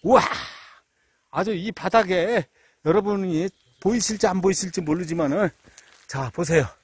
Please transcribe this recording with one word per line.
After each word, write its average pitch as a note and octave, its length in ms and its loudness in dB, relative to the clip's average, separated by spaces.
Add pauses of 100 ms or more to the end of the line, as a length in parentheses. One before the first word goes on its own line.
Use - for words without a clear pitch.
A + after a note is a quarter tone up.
우와! A3 200 6 (1080)
아주 F#3+ 220 -2
이 F#3+ 200 -4
바닥에 F#3 720 0 (380)
여러분이 F#3+ 640 0 (320)
보이실지 A3 460 0
안 F#3 140 2
보이실지 F#3 400 -2
모르지만은, D#3+ 680 -2 (580)
자, C3+ 240 -6
보세요. D#3+ 360 0 (180)